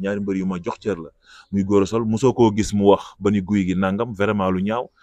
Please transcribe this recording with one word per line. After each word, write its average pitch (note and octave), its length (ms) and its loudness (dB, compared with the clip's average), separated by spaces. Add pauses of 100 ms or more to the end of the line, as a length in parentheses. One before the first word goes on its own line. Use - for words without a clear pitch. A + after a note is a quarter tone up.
ñaari G2+ 200 -4
mbër G2 160 -4
yu F#2+ 100 -4
ma F#2 140 -4
jox - 200 -8
cër G2 180 -4
la. D#2+ 120 -14 (420)
Muy G2 120 0
Gora G2 220 2
Sock, A2+ 180 -2
mosoo A2 300 2
koo A#2 220 4
gis G2+ 180 -2
mu G2+ 160 4
wax - 300 2
ba G2 100 2
ni G#2 100 2
guy G2 280 0
gi F#2 80 0
nangam, G2+ 380 -2
vraiment G2+ 360 0
lu F#2 140 0
ñaaw. A2 260 -4 (120)